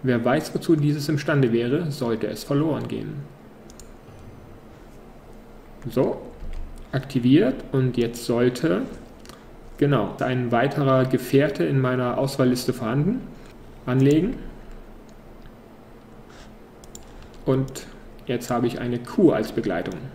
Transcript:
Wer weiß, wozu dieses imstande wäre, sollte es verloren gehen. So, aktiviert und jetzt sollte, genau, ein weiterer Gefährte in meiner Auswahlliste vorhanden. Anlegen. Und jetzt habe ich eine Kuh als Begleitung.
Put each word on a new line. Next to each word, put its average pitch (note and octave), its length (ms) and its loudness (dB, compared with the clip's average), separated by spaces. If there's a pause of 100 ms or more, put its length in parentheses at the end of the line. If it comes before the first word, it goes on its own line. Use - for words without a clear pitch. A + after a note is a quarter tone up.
Wer B2 200 2
weiß, C3+ 300 2
wozu E3 220 2
dieses D3 340 0
imstande C#3+ 420 2
wäre, C3 400 0
sollte A#2 360 -2
es - 160 -8
verloren C#3+ 440 0
gehen. A2 260 -6 (2750)
So, C3 320 0 (720)
aktiviert C3+ 640 4 (160)
und C3 260 0
jetzt A#2 280 -2
sollte, B2 580 2 (960)
genau, B2 420 2
ein B2+ 320 0
weiterer C3 540 4
Gefährte C#3 580 2
in C#3 180 2
meiner B2+ 380 0
Auswahlliste B2+ 520 2
vorhanden. C#3+ 500 0 (680)
Anlegen. C#3 480 4 (3000)
Und C3+ 420 -2 (400)
jetzt A#2+ 240 -4
habe B2 160 2
ich A#2+ 120 -2
eine A#2+ 200 -2
Kuh E3 320 4
als A2 200 0
Begleitung. F2+ 440 -2 (200)